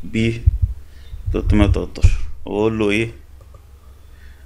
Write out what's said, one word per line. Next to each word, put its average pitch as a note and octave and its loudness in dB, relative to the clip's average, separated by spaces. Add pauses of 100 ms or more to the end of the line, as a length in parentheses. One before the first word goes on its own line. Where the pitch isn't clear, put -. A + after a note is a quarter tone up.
بي A#2 -2 (920)
تلتمية G2+ 2
وتلتاشر - 4 (260)
واقول G#2+ 0
له G#2+ 2
ايه A2+ 0 (1300)